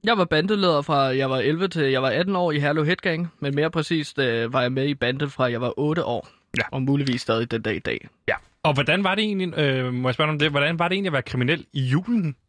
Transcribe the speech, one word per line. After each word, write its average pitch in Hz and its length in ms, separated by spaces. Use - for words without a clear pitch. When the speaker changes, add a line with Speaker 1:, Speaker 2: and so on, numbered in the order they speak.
Speaker 1:
Jeg 220 140
var 180 80
bandeleder 170 560
fra, 147 160
jeg 135 120
var 131 100
elleve 160 280
til 170 240
jeg 131 100
var 131 80
atten 185 260
år 180 160
i 147 80
Herlev 147 260
Headgang, 170 540
men 139 160
mere 156 160
præcist, 156 480
øh, 117 340
var 135 80
jeg 123 100
med 135 160
i 147 60
banden 135 360
fra, 131 220
jeg 120 100
var 123 180
otte 151 260
år. 117 220
Speaker 2:
Ja. 113 140
Speaker 1:
Og 135 100
muligvis 135 400
stadig 113 300
den 113 100
dag 107 140
i - 40
dag. - 280
Speaker 2:
Ja. 110 60
Og 156 100
hvordan 151 300
var 190 120
det 214 80
egentlig, 190 360
øh, 131 340
må 127 160
jeg 123 40
spørge 151 180
om 151 80
det, 151 120
hvordan 147 280
var 170 80
det 180 80
egentlig 196 140
at 156 40
være 131 80
kriminel 131 520
i 139 80
julen? 160 540